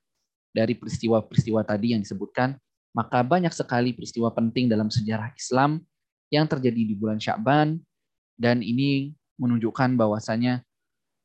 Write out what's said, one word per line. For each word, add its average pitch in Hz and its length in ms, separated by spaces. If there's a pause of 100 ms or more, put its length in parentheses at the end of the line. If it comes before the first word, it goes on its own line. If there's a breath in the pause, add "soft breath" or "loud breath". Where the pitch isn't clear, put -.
(520)
dari 113 240
peristiwa-peristiwa 110 880
tadi 107 320
yang 104 80
disebutkan, 123 560 (340)
maka 123 320
banyak 170 240
sekali 123 400
peristiwa 117 400
penting 117 400
dalam 107 160
sejarah 110 480
Islam 143 480 (480)
yang 151 160
terjadi 127 320
di 110 160
bulan 107 240
Sya'ban, 147 640 (560)
dan 120 240
ini 139 480 (240)
menunjukkan 120 640
bahwasanya, 113 640 (640)